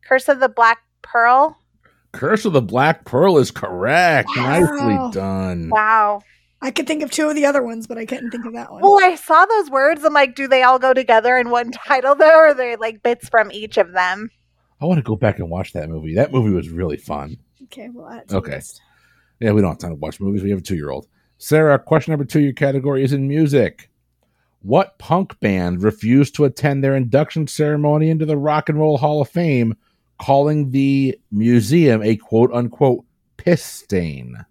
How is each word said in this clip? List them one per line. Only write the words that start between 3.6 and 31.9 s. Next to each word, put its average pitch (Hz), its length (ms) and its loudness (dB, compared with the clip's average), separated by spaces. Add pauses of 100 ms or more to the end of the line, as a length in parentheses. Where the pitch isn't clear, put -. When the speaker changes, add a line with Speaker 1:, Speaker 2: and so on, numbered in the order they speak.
Speaker 3:
Wow. 135 240 0
Speaker 2:
Nicely 175 600 -2
done. 175 500 -6
Speaker 1:
Wow. 214 520 0 (400)
Speaker 3:
I 269 100 -6
could 302 160 -6
think 302 160 -4
of 285 80 -10
two 302 160 -2
of 302 80 -4
the 294 100 0
other 277 180 0
ones, 226 240 -12
but 233 100 -12
I 226 80 -10
couldn't 247 260 -10
think 240 140 -12
of 226 80 -14
that 233 180 -16
one. - 120 -10
Speaker 1:
Well, 403 200 6
I 359 120 2
saw 330 300 4
those 403 240 -2
words. 285 340 0
I'm 302 100 2
like, 269 220 2
do 277 120 -6
they 254 160 4
all 254 160 4
go 262 140 2
together 240 440 2
in 240 120 -2
one 240 220 -2
<laughs> - 160 -16
title, 269 280 2
though, 311 220 8
or 320 120 8
are 294 40 2
they, 247 220 -4
like, 220 280 -8
bits 240 240 -2
from 214 240 0
each 214 260 -8
of 175 160 0
them? 185 360 -2 (500)
Speaker 2:
I 147 60 -6
wanna 170 160 0
go 110 140 -4
back 104 240 -2
and 87 100 -10
watch 90 240 -8
that 80 160 -8
movie. 78 260 -10
That 139 160 0
movie 113 220 0
was 80 160 -4
really 82 280 -6
fun. 76 400 -12 (260)
Speaker 3:
Okay, - 280 -20
well, - 180 -20
that's - 240 -14
Speaker 2:
Okay. 69 220 -6
Speaker 3:
list. - 260 -18 (580)
Speaker 2:
Yeah, 110 120 0
we 104 100 2
don't 90 100 0
have - 80 -10
time 87 120 -10
to 80 40 -10
watch 76 260 -12
movies. 98 220 -4
We 98 80 -4
have 98 80 -4
a 85 40 -14
two-year-old. 73 440 -8 (300)
Sarah, 151 420 2
question 160 320 -2
number 143 140 -2
two, 151 160 -2
your 139 120 0
category 139 500 -2
is 131 80 0
in 139 160 -2
music. 143 640 0 (760)
What 131 340 0
punk 185 440 -4
band - 420 -2
refused 120 520 2
to 147 100 2
attend 139 380 -2
their 135 120 0
induction 135 520 0
ceremony 151 600 0
into 160 160 -2
the 151 120 -2
Rock 151 320 -2
and 151 100 -2
Roll 156 180 2
Hall 151 240 0
of 131 80 -4
Fame, 131 460 0 (440)
calling 143 520 0
the 135 460 0 (140)
museum 117 680 2